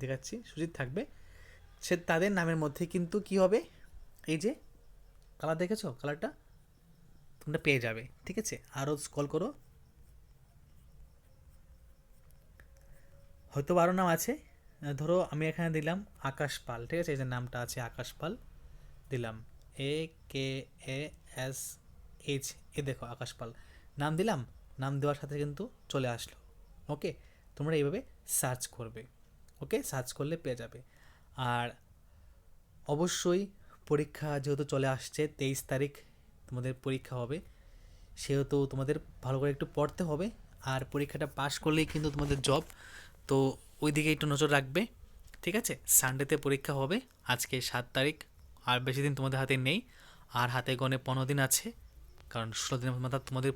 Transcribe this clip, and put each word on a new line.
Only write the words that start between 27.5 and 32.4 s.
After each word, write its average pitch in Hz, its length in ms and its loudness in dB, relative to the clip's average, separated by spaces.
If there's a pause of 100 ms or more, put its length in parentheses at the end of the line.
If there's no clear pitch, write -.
তোমরা 151 240 0
এইভাবে 147 200 2 (380)
সার্চ 127 240 0 (140)
করবে। 117 260 -10 (600)
ওকে, 175 160 -2 (120)
সার্চ 127 180 -4 (100)
করলে 147 160 -2 (100)
পেয়ে 123 180 -2
যাবে। 117 160 -14 (760)
আর 120 140 2 (1300)